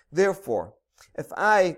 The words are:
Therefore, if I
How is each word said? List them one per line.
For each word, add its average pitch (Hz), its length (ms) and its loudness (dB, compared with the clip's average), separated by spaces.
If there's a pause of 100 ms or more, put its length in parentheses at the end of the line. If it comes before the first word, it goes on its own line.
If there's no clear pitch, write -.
(100)
Therefore, 127 640 -2 (400)
if - 220 -12
I 190 420 2